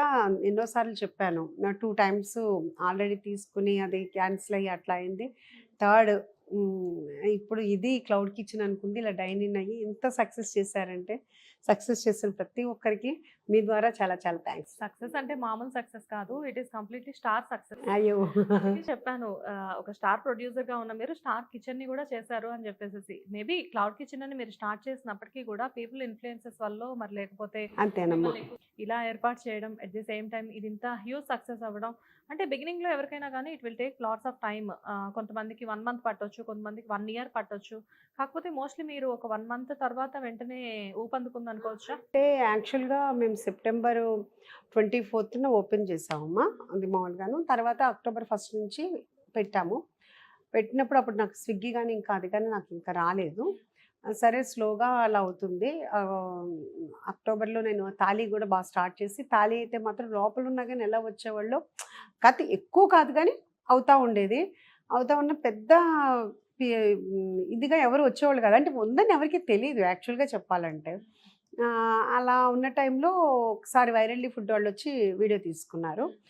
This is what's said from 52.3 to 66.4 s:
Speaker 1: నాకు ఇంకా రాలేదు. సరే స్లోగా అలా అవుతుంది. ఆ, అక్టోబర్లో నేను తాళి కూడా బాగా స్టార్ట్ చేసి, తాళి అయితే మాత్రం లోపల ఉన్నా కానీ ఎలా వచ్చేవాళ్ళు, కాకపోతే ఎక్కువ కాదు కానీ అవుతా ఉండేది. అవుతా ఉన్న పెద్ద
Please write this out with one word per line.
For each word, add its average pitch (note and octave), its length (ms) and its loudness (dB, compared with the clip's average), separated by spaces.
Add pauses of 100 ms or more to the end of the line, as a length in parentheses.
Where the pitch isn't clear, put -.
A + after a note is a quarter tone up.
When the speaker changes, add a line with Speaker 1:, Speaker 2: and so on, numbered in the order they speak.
Speaker 1:
నాకు G#3 260 -4
ఇంకా E3+ 200 -8
రాలేదు. F3+ 640 0 (540)
సరే A#3 300 4
స్లోగా A3 440 -2
అలా A#3 320 4
అవుతుంది. F#3+ 640 -2
ఆ, G#3 160 -2 (1080)
అక్టోబర్లో A3 520 -2
నేను G#3 300 -2
తాళి G3+ 360 2
కూడా G#3+ 200 -2
బాగా F#3+ 160 2
స్టార్ట్ F3+ 400 -2
చేసి, G3+ 200 -6
తాళి A3 340 4
అయితే A#3 220 -4
మాత్రం A3 320 -4
లోపల G#3+ 360 0
ఉన్నా B3+ 180 -2
కానీ A#3+ 200 -4
ఎలా G#3+ 140 2
వచ్చేవాళ్ళు, A3 640 -4 (600)
కాకపోతే B3 300 6
ఎక్కువ F4 340 6
కాదు D#4 260 8
కానీ E4 200 4 (380)
అవుతా C4 260 8
ఉండేది. A#3 580 4 (380)
అవుతా B3+ 240 4
ఉన్న D4 160 2
పెద్ద A3 360 -2 (920)